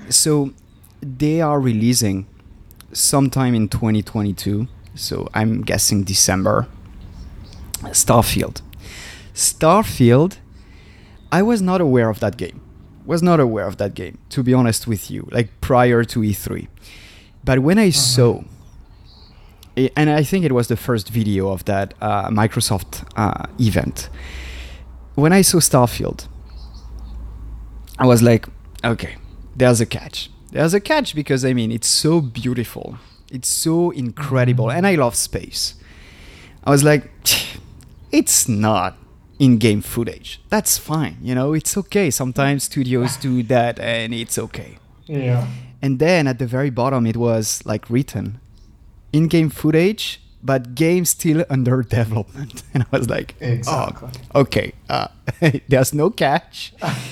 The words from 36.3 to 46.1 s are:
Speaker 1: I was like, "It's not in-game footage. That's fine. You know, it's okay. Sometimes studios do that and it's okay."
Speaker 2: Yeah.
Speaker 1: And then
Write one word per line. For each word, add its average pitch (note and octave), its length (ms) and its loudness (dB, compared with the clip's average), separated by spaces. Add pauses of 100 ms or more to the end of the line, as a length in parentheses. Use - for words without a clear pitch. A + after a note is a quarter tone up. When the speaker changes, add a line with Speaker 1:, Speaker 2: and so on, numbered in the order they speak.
Speaker 1:
I - 60 0
was C#3+ 140 6
like, D3+ 260 4 (1040)
"It's - 360 2
not G#2 480 2 (440)
in-game A2+ 420 6
footage. - 580 -8 (100)
That's - 280 0
fine. C#3+ 460 -4
You B2 100 -4
know, C3 200 0
it's - 220 -4
okay. G3 360 0
Sometimes C#3 540 -2
studios B2 520 -2
do B2+ 260 -2
that A#2+ 360 0
and A2+ 340 -4
it's A#2 240 -6
okay." A2 400 -10 (300)
Speaker 2:
Yeah. B2 400 -2 (340)
Speaker 1:
And C3+ 180 0
then D#3+ 280 4